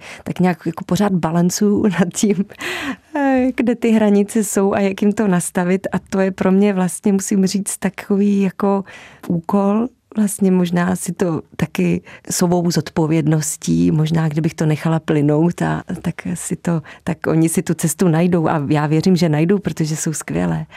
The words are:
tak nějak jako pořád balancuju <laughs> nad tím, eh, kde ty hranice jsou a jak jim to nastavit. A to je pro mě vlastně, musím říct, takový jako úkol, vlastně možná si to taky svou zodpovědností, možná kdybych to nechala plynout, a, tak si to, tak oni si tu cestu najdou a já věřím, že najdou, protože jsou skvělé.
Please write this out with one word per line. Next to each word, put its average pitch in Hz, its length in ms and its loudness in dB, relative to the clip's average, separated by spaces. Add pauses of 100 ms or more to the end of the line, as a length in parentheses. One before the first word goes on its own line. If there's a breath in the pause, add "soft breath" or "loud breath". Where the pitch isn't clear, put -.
(240 loud breath)
tak - 160 -8
nějak 180 260 0
jako - 180 -6
pořád 196 300 0
balancuju 180 760 0
<laughs> 175 120 0
nad 190 140 2
tím, 202 320 0 (720 loud breath)
eh, 269 400 2
kde 240 200 0
ty 233 160 0
hranice 208 520 2
jsou 202 300 0
a - 60 0
jak 196 220 -2
jim 208 120 2
to 208 140 0
nastavit. 180 640 0
A 185 80 -2 (100)
to 196 100 -2
je 190 120 2
pro 185 200 0
mě 202 220 4
vlastně, 185 400 0
musím 196 320 2
říct, 190 320 -4
takový 202 640 0
jako 196 420 0 (440 loud breath)
úkol, 202 600 0 (300)
vlastně 202 340 0
možná 180 440 2
si - 180 -6
to 170 280 -2 (140)
taky 175 460 -2 (280 loud breath)
svou 180 420 0
zodpovědností, 160 1200 0
možná 160 380 0
kdybych 156 240 -2
to 165 120 -2
nechala 160 340 0
plynout, 156 600 0
a, 160 220 -2 (180)
tak 175 140 -6 (180)
si - 220 -6
to, 170 260 -4 (220 loud breath)
tak - 240 -6
oni 160 220 2
si 170 140 -2
tu 175 100 -2
cestu 170 340 0
najdou 170 400 2
a 156 220 0
já 151 180 0
věřím, 160 280 2
že 165 140 2
najdou, 165 300 2
protože 160 360 -4
jsou 156 180 -4
skvělé. 160 520 -4 (120)